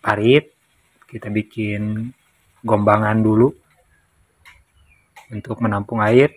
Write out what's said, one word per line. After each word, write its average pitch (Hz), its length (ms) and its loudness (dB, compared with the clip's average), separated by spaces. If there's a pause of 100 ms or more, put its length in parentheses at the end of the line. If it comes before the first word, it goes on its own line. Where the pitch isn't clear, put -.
parit. 113 480 2 (560)
Kita 110 240 -12
bikin 107 800 -8 (480)
gombangan 107 640 0
dulu 110 240 4 (1800)
untuk 110 320 -8
menampung 104 400 -4
air. 123 320 4